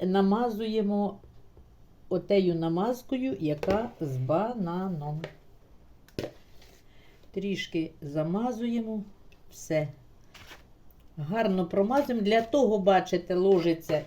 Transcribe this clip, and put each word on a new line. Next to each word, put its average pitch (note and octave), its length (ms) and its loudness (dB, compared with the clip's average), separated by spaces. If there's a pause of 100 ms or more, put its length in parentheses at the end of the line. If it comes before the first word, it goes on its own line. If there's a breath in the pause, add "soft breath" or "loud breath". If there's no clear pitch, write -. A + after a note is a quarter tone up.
намазуємо G3+ 1160 0 (920)
отею F#3 460 2
намазкою, A#3 840 -2
яка F#3+ 500 -2 (120)
з C3+ 160 -4
бананом. E3+ 1040 -4 (2000 soft breath)
Трішки F#3 600 -4 (100)
замазуємо, A3 1040 -2 (480)
все. D3+ 360 -2 (1300 soft breath)
Гарно F#3 480 0
промазуємо. A#3 560 2
Для A3 200 4
того, A3+ 380 2
бачите, F#3 560 2
ложиться E3+ 720 2